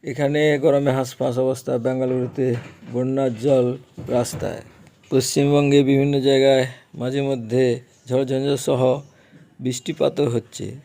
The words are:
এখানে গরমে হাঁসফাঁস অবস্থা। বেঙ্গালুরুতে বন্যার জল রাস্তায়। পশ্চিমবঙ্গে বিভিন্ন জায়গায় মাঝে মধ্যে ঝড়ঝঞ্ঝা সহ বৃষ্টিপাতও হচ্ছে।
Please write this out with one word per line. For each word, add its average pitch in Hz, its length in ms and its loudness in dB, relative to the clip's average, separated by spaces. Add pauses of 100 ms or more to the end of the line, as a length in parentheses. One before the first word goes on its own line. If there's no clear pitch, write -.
এখানে 147 560 0
গরমে 143 320 2
হাঁসফাঁস 127 460 -2
অবস্থা। 131 400 -2
বেঙ্গালুরুতে 127 760 -2 (380)
বন্যার 127 460 -2
জল 127 380 2 (300)
রাস্তায়। 123 540 -4 (480)
পশ্চিমবঙ্গে 143 720 2
বিভিন্ন 139 380 2
জায়গায় 135 460 4 (280)
মাঝে 131 260 -4
মধ্যে 123 580 0 (300)
ঝড়ঝঞ্ঝা 135 480 0
সহ 131 440 0 (580)
বৃষ্টিপাতও 143 680 -2
হচ্ছে। 117 600 -6